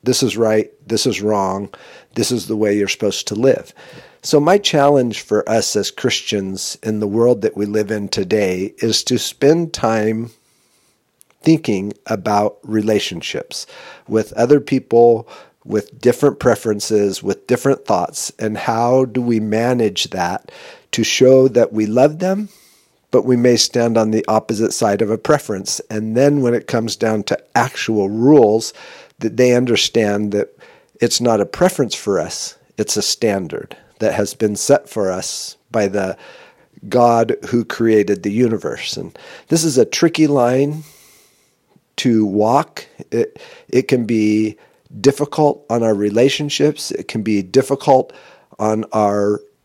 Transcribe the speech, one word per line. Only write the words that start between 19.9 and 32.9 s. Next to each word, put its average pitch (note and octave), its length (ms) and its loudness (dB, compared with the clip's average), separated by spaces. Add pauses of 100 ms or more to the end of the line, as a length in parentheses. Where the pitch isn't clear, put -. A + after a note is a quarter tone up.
that F2+ 460 -6 (400)
to A#2 120 -2
show C3 440 6
that A#2 240 2
we G#2+ 140 -2
love C3 320 2
them, G3 320 -4 (600)
but B2 140 2
we B2+ 120 2
may A#2+ 180 4
stand A#2 400 0
on A2 140 2
the A2 180 -2
opposite A2 460 -2
side G#2 300 0
of G#2 80 -2
a A2 80 -2
preference. G#2+ 600 -2 (100)
And A2 280 -4
then C#3+ 240 4
when A#2+ 140 2
it - 120 -4
comes A2+ 280 -4
down A2 280 -2
to - 160 -4 (160)
actual A2 540 0
rules, A2+ 640 4 (460)
that A2+ 180 -4
they B2 160 4
understand G#2+ 800 0
that G#2 180 -2 (500)
it's A#2+ 220 0
not A2+ 180 2
a G2+ 60 0
preference D#3+ 480 0
for G2 260 -2
us, - 380 -8 (180)
it's G#2+ 220 -4